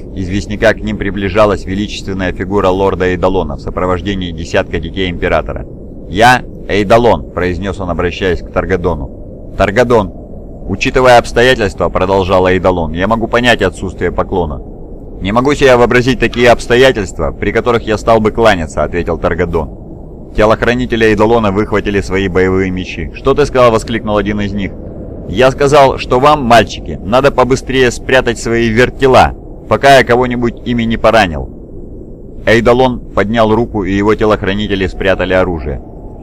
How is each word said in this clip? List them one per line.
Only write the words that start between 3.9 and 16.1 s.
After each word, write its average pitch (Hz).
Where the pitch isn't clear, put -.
десятка 85
детей 90
Императора. 82
«Я 117
Эйдалон», 104
произнёс 90
он, 92
обращаясь 87
к -
Таргадону. 85
«Таргадон, 104
учитывая 127
обстоятельства», 117
продолжал 92
Эйдалон, 90
«я 95
могу 110
понять 120
отсутствие 90
поклона». 87
«Не 95
могу 131
себе 131
вообразить 120